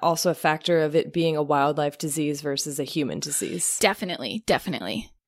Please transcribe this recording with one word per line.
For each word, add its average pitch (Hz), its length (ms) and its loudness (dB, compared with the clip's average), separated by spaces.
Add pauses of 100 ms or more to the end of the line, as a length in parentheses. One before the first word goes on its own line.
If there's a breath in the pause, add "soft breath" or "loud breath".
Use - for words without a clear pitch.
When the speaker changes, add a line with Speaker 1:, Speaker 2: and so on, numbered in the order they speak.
Speaker 1:
also 170 300 2
a 151 40 -2
factor 160 440 2
of 156 160 2
it - 180 2
being 165 240 2
a 151 60 2
wildlife 147 540 2
disease 147 440 -2
versus 143 380 -4
a 151 60 -2
human 147 340 -2
disease. 147 600 -2
Speaker 2:
Definitely, 180 680 -2
definitely. 135 640 -4 (160)